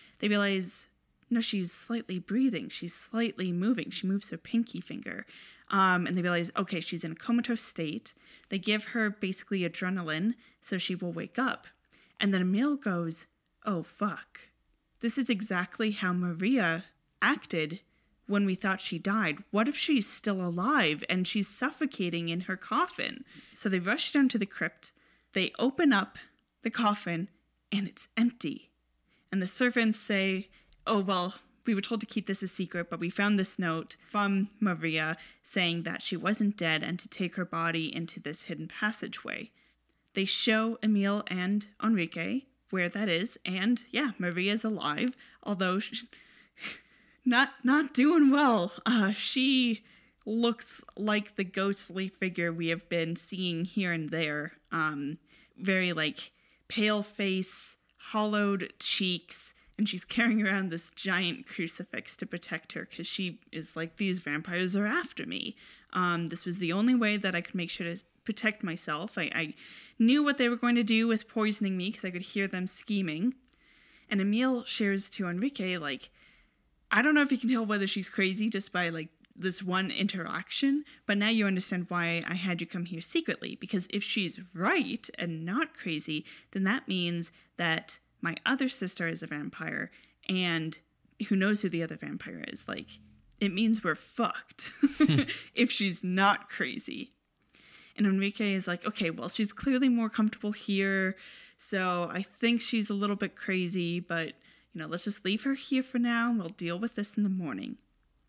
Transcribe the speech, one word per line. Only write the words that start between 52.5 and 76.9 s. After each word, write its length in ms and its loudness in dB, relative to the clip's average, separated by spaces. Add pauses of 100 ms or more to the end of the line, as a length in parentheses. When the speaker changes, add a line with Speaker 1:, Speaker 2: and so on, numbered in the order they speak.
Speaker 1:
we 160 -2
have 220 -2
been 260 0
seeing 500 -2
here 260 0
and 180 -2
there. 440 -2 (180)
Um, 460 -2 (400)
very, 360 2
like, 380 -4 (360)
pale 360 2
face, 720 -2 (220)
hollowed 840 0
cheeks, 720 -2 (240)
and 100 2
she's 180 -6
carrying 400 2
around 240 0
this 260 -6
giant 520 -2
crucifix 680 -8
to 80 -8
protect 480 -10
her, 120 -8
'cause 220 -12
she 320 -6 (120)
is 240 -10
like, 220 -8
"These 220 0
vampires 560 -2
are 100 2
after 400 -4
me. 300 -8 (380)
Um, 360 0
this 160 -8
was 140 -4
the 140 0
only 220 4
way 220 4
that 180 -2
I 60 0
could 140 -10
make 140 -2
sure 260 -6
to 80 -14 (220)
protect 380 -2
myself. 540 -4
I, 160 -2
I 200 -2 (440)
knew 240 8
what 160 4
they 120 4
were 80 0
going 180 4
to 80 4
do 240 4
with 200 2
poisoning 500 0
me 140 -2
'cause 140 -8
I 60 -4
could 100 -6
hear 260 -2
them 200 -4
scheming." 680 0 (760)
And 120 2
Emil 440 2
shares 460 0
to 160 -4
Enrique, 500 -2
like, 320 -6 (800)